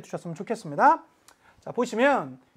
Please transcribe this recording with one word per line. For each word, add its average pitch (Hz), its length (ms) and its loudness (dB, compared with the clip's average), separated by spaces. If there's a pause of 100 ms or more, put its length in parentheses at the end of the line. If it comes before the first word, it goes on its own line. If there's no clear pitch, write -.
두셨으면 170 320 -12
좋겠습니다. 208 680 2 (580)
자, - 120 -12
보시면 226 640 0 (180)